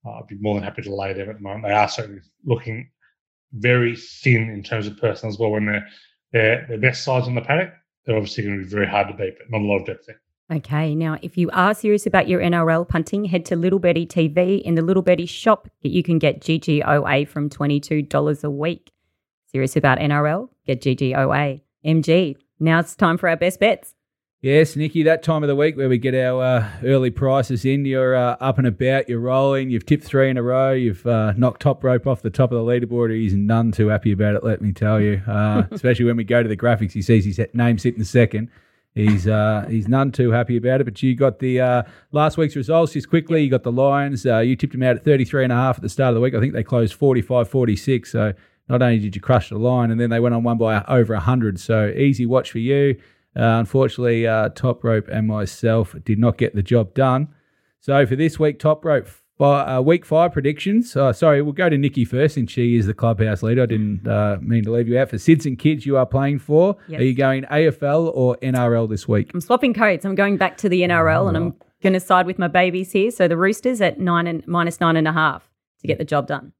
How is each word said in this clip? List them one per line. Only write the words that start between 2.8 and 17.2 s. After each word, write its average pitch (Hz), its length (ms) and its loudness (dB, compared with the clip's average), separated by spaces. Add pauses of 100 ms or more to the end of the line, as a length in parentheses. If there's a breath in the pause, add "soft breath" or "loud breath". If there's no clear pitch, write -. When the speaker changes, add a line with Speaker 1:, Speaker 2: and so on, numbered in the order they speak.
Speaker 1:
very 120 420 0
thin 113 560 -2
in 101 120 -12
terms 107 240 -6
of 104 120 -12
personnel 110 340 -4
as 104 60 -12
well. 110 120 0
When 107 160 -2
they're, 104 200 -4 (460 loud breath)
they're, 113 360 2
their 113 100 -8
best 127 260 -2
sides 127 240 -2
on 123 60 -4
the 120 60 -2
paddock, 180 320 -4 (320)
they're 113 120 -2
obviously 104 280 -6
gonna 101 140 -4
be 95 60 -8
very 98 240 -4
hard 101 200 0
to 101 60 -12
beat, 98 240 -8
but - 120 -20
not 110 100 -2
a 104 40 -2
lot 101 140 0
of 92 80 -6
depth 95 200 -12
there. - 140 -20 (320)
Speaker 2:
Okay, 151 420 -4
now 160 280 -4
if - 160 -8
you 170 140 0
are 185 200 2
serious 208 320 0
about 196 240 2
your 180 120 0
N 170 120 0
R 165 160 2
L 165 160 0
punting, 185 420 -4
head 170 200 -2
to 180 100 -4
Little 185 220 0
Birdie 170 260 0
T 165 240 0
V 180 280 0
in 170 180 -2
the 165 80 2
Little 185 200 2
Birdie 175 220 2
shop. - 440 -2 (140)
You 165 200 -2
can 165 160 0
get 147 240 0
G 165 160 -2
G 151 240 -2
O 147 240 0
A 143 180 0